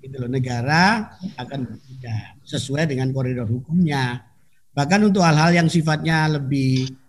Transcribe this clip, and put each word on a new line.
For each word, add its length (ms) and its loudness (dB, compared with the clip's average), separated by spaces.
Gitu 200 -14
loh, 80 -4
negara 880 0
akan 240 -8
bertindak 800 -12
sesuai 400 -4
dengan 240 -2
koridor 400 -4
hukumnya. 720 0
Bahkan 240 2
untuk 240 4
hal-hal 320 6
yang 80 4
sifatnya 640 0
lebih 640 0